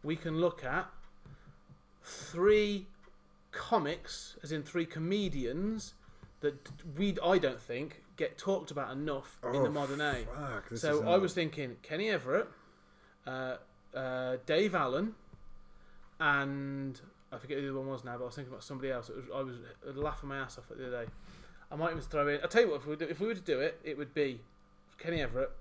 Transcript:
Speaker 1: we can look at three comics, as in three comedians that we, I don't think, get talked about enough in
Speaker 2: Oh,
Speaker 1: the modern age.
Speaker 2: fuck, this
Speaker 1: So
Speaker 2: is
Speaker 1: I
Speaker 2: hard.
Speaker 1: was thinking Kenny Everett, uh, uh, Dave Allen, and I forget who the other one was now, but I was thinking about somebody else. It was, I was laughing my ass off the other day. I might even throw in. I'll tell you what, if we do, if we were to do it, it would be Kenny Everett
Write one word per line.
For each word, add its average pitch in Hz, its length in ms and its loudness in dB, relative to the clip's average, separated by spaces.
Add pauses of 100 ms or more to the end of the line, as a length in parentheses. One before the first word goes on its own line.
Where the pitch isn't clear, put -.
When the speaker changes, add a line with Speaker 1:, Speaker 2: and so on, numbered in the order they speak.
Speaker 1:
we 151 100 2
can 160 260 -2
look 175 220 2
at 147 260 0 (1160)
three 202 800 4 (640)
comics, - 920 0
as 147 80 -6
in 151 100 -2
three 165 240 0
comedians 170 1080 0 (460)
that 147 140 2 (420)
we, 190 260 4
I 185 160 8
don't 131 220 2
think, 131 440 -6 (120)
get - 220 -2
talked 180 320 0
about 135 220 -4
enough 139 500 -4
in 135 140 0
Speaker 2:
Oh, 139 80 6
Speaker 1:
the 147 60 4
modern 143 300 0
age. 139 320 0
Speaker 2:
fuck, 135 380 -6
this 117 120 -4
Speaker 1:
So 151 160 4
Speaker 2:
is - 40 6
Speaker 1:
I - 40 0
Speaker 2:
hard. 180 160 8
Speaker 1:
was 180 120 2
thinking 147 480 -2
Kenny 190 280 -2
Everett, 156 360 2 (800)
uh, 131 300 -4 (360)
uh, 127 440 -2 (100)
Dave 185 300 4
Allen, 156 400 2 (1000)
and 139 840 2 (320)
I 127 60 -8
forget 135 200 -4
who 143 60 -2
the 139 60 -4
other 135 100 -4
one 135 80 -4
was 123 160 -6
now, 120 120 -6
but 123 60 -6
I 123 40 -6
was 120 80 -10
thinking 131 180 -10
about 110 120 -12
somebody 135 260 -6
else. 120 180 -4
It 107 80 -10
was, 127 80 -8 (100)
I 135 80 -2
was 127 540 -10
laughing 147 320 -4
my 139 100 -4
ass 127 200 -8
off - 100 -18
the - 60 -12 (120)
other 120 180 -4
day. 110 60 -8 (600)
I 147 40 -6
might 165 140 2
even 160 120 -4
throw 143 260 2
in. 143 140 2
I'll 170 60 -2
tell 233 140 6
you 202 80 6
what, 143 100 0
if 127 60 -10
we 151 100 -2
do, 160 100 -2
if 151 140 -4
we 208 60 2
were 226 80 0
to 180 60 -6
do 147 200 2
it, 165 240 0
it 151 120 -4
would 139 180 -6
be 135 260 2 (580)
Kenny 165 240 0
Everett 127 280 2 (100)